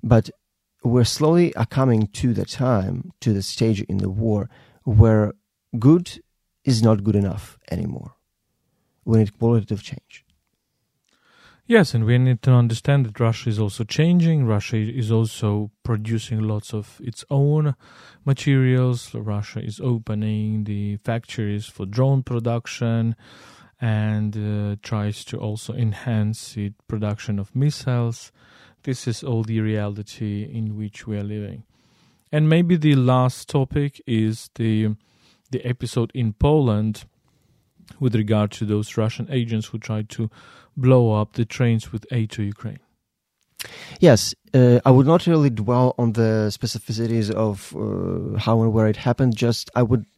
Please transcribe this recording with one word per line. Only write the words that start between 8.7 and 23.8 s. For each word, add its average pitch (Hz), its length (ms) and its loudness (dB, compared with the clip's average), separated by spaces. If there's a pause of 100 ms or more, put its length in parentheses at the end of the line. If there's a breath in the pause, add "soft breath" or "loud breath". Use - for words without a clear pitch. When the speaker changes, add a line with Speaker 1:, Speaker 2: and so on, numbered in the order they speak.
Speaker 1:
We 113 120 4
need 104 200 0
qualitative 113 440 0
change. - 440 -18 (1400 soft breath)
Speaker 2:
Yes, 220 260 6
and 113 140 2
we 120 100 6
need 127 260 4
to 131 100 6
understand 123 520 4
that 107 160 -6
Russia 113 300 0
is 104 80 -2
also 110 260 -2
changing. 165 640 2
Russia 110 320 0
is 113 340 -2
also 107 580 0 (120)
producing 110 580 -4
lots 107 320 -4
of - 320 -10
its - 240 -12
own 147 460 0 (500 loud breath)
materials. 127 880 0
Russia 104 460 -8
is - 180 -10
opening 107 840 -4
the 101 400 -6
factories 107 640 -6
for - 180 -12
drone 131 380 0
production 117 960 -4 (680 loud breath)